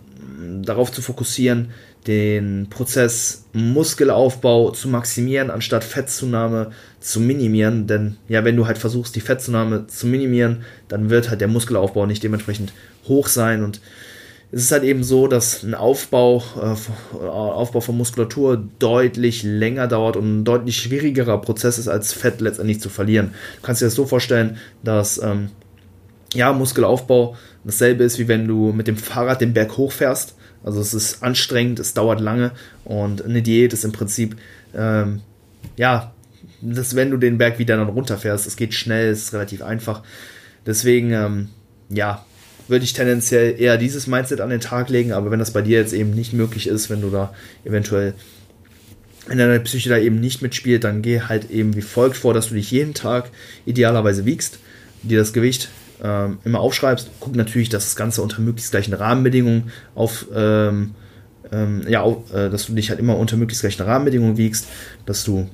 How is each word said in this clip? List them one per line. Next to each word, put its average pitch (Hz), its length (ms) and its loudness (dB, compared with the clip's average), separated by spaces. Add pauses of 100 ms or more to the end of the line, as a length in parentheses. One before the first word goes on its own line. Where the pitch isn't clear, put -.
(640)
darauf 113 300 0
zu 123 100 -8
fokussieren, 120 680 -2 (360)
den 104 640 0
Prozess - 840 -2
Muskelaufbau 127 1160 2
zu - 180 -8
maximieren, 127 640 -2
anstatt 113 340 -2
Fettzunahme 113 840 -4 (280)
zu - 220 -4
minimieren. 113 680 2
Denn, 107 300 0 (120)
ja, 110 160 2
wenn 117 120 4
du 113 100 4
halt 113 120 -2
versuchst, 120 380 -4
die 110 40 -4
Fettzunahme 113 680 -2
zu - 200 -8
minimieren, 120 580 2 (240)
dann 107 220 -2
wird 120 180 4
halt 104 140 -2
der 101 60 2
Muskelaufbau 107 580 0
nicht 104 160 -4
dementsprechend 107 500 -4 (340)
hoch 139 220 2
sein. 113 340 2
Und 104 180 -6 (720)
es 123 100 -2
ist 127 100 0
halt 143 100 4
eben 131 220 2
so, 131 240 4
dass 123 340 0
ein 110 120 -6
Aufbau, 123 680 4 (180)
äh, 110 120 0
f-, 110 180 -6 (240)
äh, - 100 -10
Aufbau 107 560 -2
von 120 160 -2
Muskulatur 120 680 0 (160)
deutlich 120 680 2
länger 110 420 0
dauert 113 300 2
und 107 240 0
ein 107 40 0
deutlich 120 320 2
schwierigerer 127 640 0
Prozess 117 380 -2
ist, 113 100 -6
als 107 240 -2
Fett - 280 -2
letztendlich 107 400 -2
zu 101 80 -8
verlieren. 104 400 0 (280)
Du - 60 -20
kannst 123 180 -2
dir 123 60 2
das 110 80 2
so 135 120 0
vorstellen, 117 520 0 (240)
dass, 107 400 0
ähm, 101 280 -2 (840)
ja, 123 180 4
Muskelaufbau 123 840 2 (280)
dasselbe 120 400 4
ist, 120 140 0
wie 117 100 -2
wenn 113 200 2
du 107 240 2
mit 110 160 0
dem 107 80 0
Fahrrad 123 440 -2
den 117 140 2
Berg 110 220 2
hochfährst. 135 580 -2 (300)
Also 104 160 -4
es 104 140 -4
ist - 280 -4
anstrengend, 123 560 0
es - 160 -6
dauert 110 260 2
lange 120 300 0 (340)
und 104 400 -4
eine 120 180 0
Diät 117 300 6
ist 113 120 -4
im 110 80 -2
Prinzip, 110 440 -4 (380)
ähm, 104 460 0 (560)
ja, 120 360 0 (480)
das, 123 360 -4
wenn 135 140 2
du 135 60 0
den 120 220 4
Berg 117 200 2
wieder 117 180 2
dann 107 120 0
runterfährst, 104 580 -4
es - 100 -10
geht 110 180 -4
schnell, 113 360 0
es 107 140 -2
ist - 80 -10
relativ 101 300 -8
einfach. 113 400 -6 (640)
Deswegen, 120 460 2
ähm, 104 360 0 (400)
ja, 104 360 -4 (460)
würde 127 140 2
ich - 80 -4
tendenziell 120 680 2
eher 120 160 4
dieses 127 300 -2
Mindset 127 340 -2
an 113 100 -4
den 117 100 -2
Tag 123 300 -4
legen, 120 220 2
aber 101 180 -2
wenn 113 100 0
das 107 100 -4
bei 104 100 -2
dir 113 180 4
jetzt 110 140 2
eben 104 200 0
nicht 113 200 -4
möglich 113 360 -2
ist, 107 200 -2
wenn 104 120 -4
du 98 100 -2
da 98 240 -4 (300)
eventuell, 101 500 -2 (1120)
wenn 127 120 -4
deine 120 220 6
Psyche 123 280 -4
da 117 100 4
eben 113 220 2
nicht 127 200 -4
mitspielt, 123 440 0
dann 107 180 0
geh 117 200 0
halt 110 280 -4
eben 107 240 0
wie 104 80 -4
folgt 127 340 2
vor, 120 160 2
dass 113 160 0
du 117 60 -6
dich 101 160 -4
jeden 147 240 0
Tag 120 360 -4 (360)
idealerweise 113 580 4
wiegst, - 360 -2 (420)
dir 110 160 2
das 107 140 2
Gewicht, 123 360 0 (340)
ähm, 101 420 -2
immer 117 160 0
aufschreibst. 127 580 0
Guck 135 160 -10
natürlich, 117 360 0
dass 104 160 -2
das - 100 -6
Ganze 107 260 -2
unter 107 180 -4
möglichst 117 300 -2
gleichen 98 240 0
Rahmenbedingungen 120 800 2 (240)
auf, 113 360 -2
ähm, 107 600 2 (560)
ähm, 104 380 -2
ja, 107 140 2
au-, 113 300 0
äh, 101 180 0
dass 101 160 -4
du 113 80 -6
dich 110 160 -2
halt 104 100 -4
immer 117 160 2
unter 110 200 0
möglichst 117 260 -2
gleichen 101 200 -2
Rahmenbedingungen 120 540 2
wiegst, 110 320 -2 (380)
dass - 180 -4
du 95 300 -2